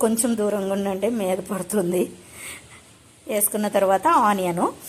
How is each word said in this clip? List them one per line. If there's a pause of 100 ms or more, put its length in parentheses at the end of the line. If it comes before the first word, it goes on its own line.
కొంచెం
దూరంగా
ఉండండి,
మీద
పడుతుంది. (1160)
వేసుకున్న
తర్వాత
ఆనియన్, (220)